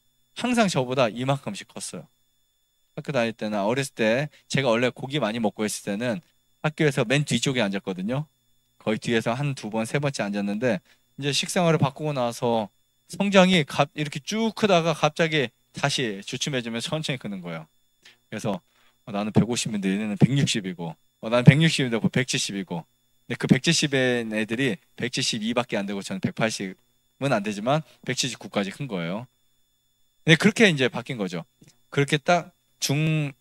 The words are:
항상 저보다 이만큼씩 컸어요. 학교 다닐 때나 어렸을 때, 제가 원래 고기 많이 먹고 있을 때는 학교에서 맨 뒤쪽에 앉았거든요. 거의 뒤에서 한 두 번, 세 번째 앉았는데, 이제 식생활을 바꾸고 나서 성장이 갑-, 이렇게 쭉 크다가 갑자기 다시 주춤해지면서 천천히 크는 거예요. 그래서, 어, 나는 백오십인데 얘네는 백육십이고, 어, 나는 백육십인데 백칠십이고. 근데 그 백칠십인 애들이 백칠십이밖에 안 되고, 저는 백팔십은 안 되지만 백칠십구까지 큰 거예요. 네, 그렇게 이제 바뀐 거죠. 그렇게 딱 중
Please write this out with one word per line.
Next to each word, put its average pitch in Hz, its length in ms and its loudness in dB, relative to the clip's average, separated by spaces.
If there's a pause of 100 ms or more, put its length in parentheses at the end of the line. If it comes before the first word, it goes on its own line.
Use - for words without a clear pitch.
(340)
항상 233 340 2
저보다 131 400 0
이만큼씩 123 600 -4
컸어요. - 380 -12 (920)
학교 151 160 -8
다닐 117 200 2
때나 107 340 -2
어렸을 131 280 -2
때, 123 340 2 (200)
제가 135 200 0
원래 117 220 4
고기 135 280 -6
많이 113 200 0
먹고 107 260 -2
있을 - 200 -4
때는 107 360 -4 (420)
학교에서 147 440 2
맨 139 180 2
뒤쪽에 127 380 0
앉았거든요. 98 640 -4 (520)
거의 107 200 -2
뒤에서 117 340 0
한 139 220 -2
두 110 160 -10
번, 110 160 -4
세 147 120 -2
번째 143 240 -2
앉았는데, 101 580 -2 (360)
이제 139 160 -2
식생활을 165 460 2
바꾸고 151 340 -2
나서 117 560 0 (400)
성장이 185 560 6
갑-, 143 300 0
이렇게 147 260 -6
쭉 220 340 -2
크다가 170 380 4
갑자기 151 560 0 (240)
다시 117 540 -2
주춤해지면서 120 640 -4
천천히 156 280 -4
크는 101 220 -8
거예요. 85 260 -10 (600)
그래서, 104 340 -6 (420)
어, - 80 -12
나는 104 200 -2
백오십인데 107 580 0
얘네는 104 260 -2
백육십이고, 92 800 0 (240)
어, 113 80 -6
나는 120 160 4
백육십인데 135 560 6 (100)
백칠십이고. 98 720 -4 (420)
근데 120 120 -8
그 - 80 -6
백칠십인 131 840 2
애들이 110 460 0 (180)
백칠십이밖에 120 800 -2
안 101 80 -2
되고, 101 160 -6
저는 95 200 -8
백팔십은 101 540 -4 (460)
안 127 220 0
되지만 107 400 -2 (240)
백칠십구까지 107 640 -4
큰 139 180 -10
거예요. 95 380 -6 (960)
네, 160 100 6
그렇게 208 360 4
이제 131 180 2
바뀐 120 300 -8
거죠. 87 260 -6 (460)
그렇게 143 280 0
딱 175 340 0 (280)
중 151 500 0 (100)